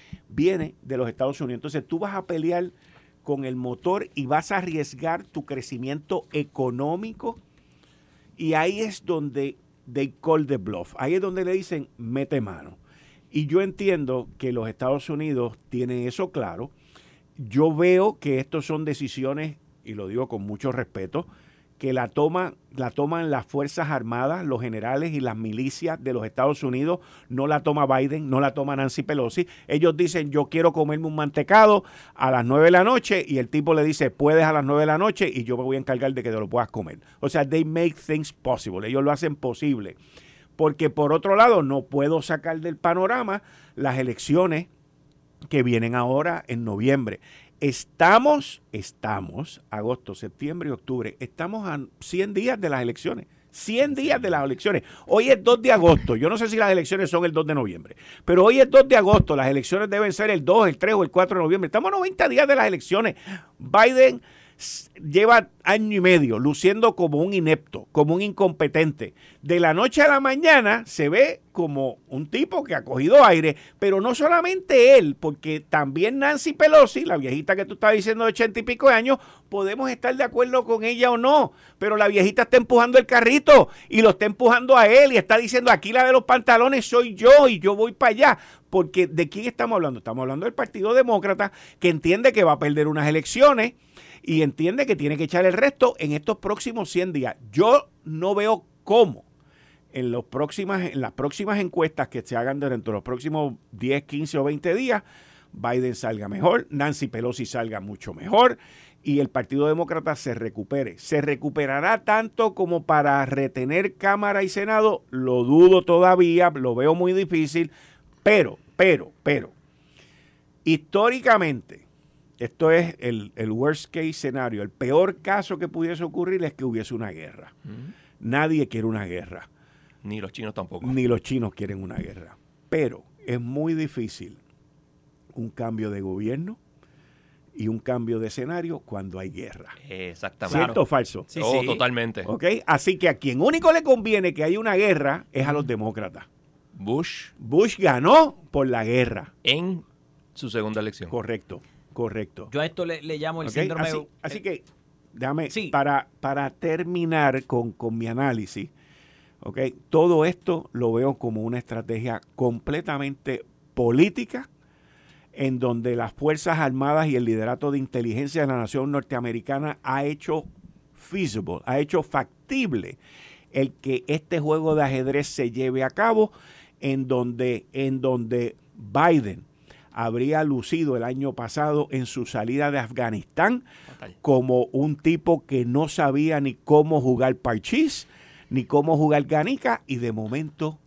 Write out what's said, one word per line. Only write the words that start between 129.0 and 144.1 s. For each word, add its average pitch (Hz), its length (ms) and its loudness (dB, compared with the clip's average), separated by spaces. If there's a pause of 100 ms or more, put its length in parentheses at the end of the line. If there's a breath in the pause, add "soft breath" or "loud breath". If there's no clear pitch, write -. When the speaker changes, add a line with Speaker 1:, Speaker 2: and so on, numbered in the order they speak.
Speaker 1:
guerra. 90 440 -14 (540 soft breath)
Speaker 2:
Ni 104 160 -12
los 98 120 -12
chinos 107 220 -12
tampoco. 92 320 -12
Speaker 1:
Ni 127 220 -2
los 117 140 0
chinos 120 320 -6
quieren 98 280 -10
una 95 140 -14
guerra. 90 420 -16 (320)
Pero 151 340 -4 (220)
es 123 140 -6
muy 147 340 -6
difícil 123 640 -8 (960)
un 113 160 -10
cambio 110 420 -6
de 101 100 -8
gobierno 113 560 -8 (960 soft breath)
y 110 160 -8
un 113 100 -6
cambio 120 400 -6
de 110 80 -8
escenario 165 520 -8
cuando 95 380 -12
hay 95 120 -12
guerra. 85 420 -18 (180)
Speaker 2:
Exactamente. 92 680 -8
Speaker 1:
¿Cierto 160 220 0
o 127 40 2
falso? 120 420 -4
Speaker 3:
Sí, - 160 -12
Speaker 2:
Oh, 127 180 0
Speaker 3:
sí. 123 40 -4
Speaker 2:
totalmente. 117 600 -2
Speaker 1:
¿Ok? 113 200 -4 (200)
Así 160 320 0
que 175 120 2
a 139 80 -2
quien 131 240 -4
único 320 300 2
le 330 100 4
conviene 214 520 2